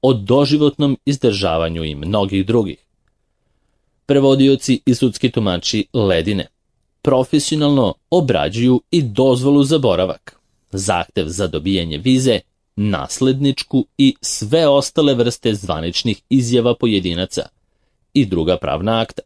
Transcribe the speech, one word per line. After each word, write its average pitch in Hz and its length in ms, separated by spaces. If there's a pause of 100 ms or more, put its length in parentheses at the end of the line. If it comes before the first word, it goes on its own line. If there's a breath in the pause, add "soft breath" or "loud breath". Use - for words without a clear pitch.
o 135 120
doživotnom 139 920
izdržavanju 85 760
i 78 120
mnogih 95 500
drugih. 104 320 (1300)
Prevodioci 135 800
i 123 100
sudski 123 360
tumači 101 640
ledine 95 540 (540)
profesionalno 143 920 (160)
obrađuju 120 720 (100)
i 170 100
dozvolu 131 640
za 151 140
boravak, 92 640 (320)
zahtev 95 560
za 90 200
dobijanje 82 500
vize, 127 420 (360)
nasledničku 127 1080 (120)
i 135 240
sve 147 460
ostale 139 460
vrste 117 400
zvaničnih 90 760
izjava 120 460
pojedinaca 92 680 (680)
i 139 120
druga 87 320
pravna 87 420
akta. - 260